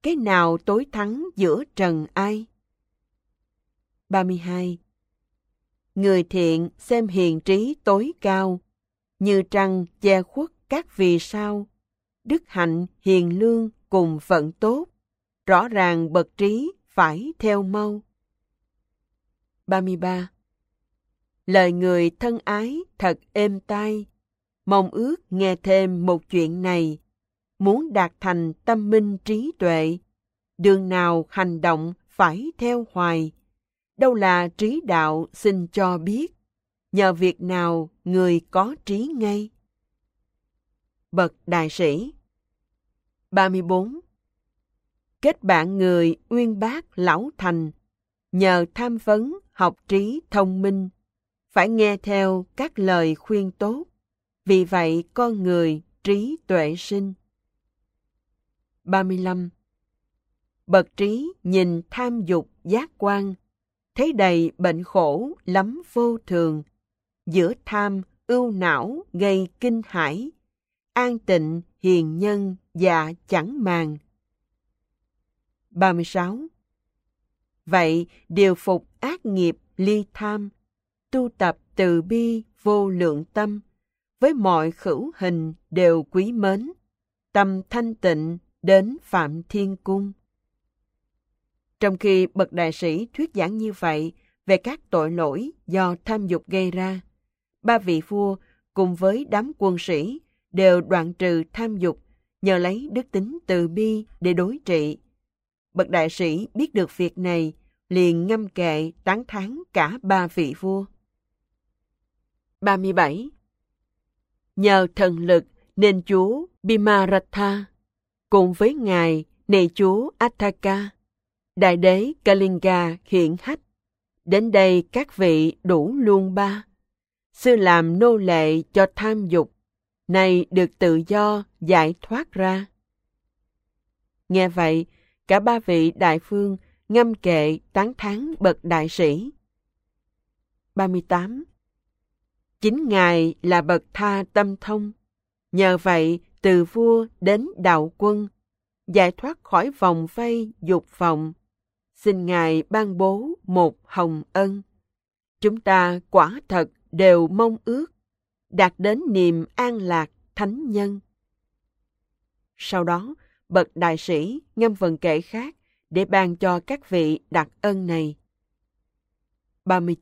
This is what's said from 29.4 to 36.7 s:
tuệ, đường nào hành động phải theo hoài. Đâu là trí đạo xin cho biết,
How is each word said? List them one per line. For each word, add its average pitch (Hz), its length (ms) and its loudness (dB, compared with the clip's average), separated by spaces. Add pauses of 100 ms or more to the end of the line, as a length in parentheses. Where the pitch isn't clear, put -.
tuệ, 165 400 0 (600)
đường 190 300 4
nào 175 400 0
hành 175 320 -4
động 165 320 0 (160)
phải 196 500 0
theo 240 340 -2
hoài. 165 400 -2 (640)
Đâu - 180 4
là 180 340 2
trí 220 360 -4
đạo 160 480 0
xin 190 340 0
cho 180 320 -2
biết, 208 360 -6 (580)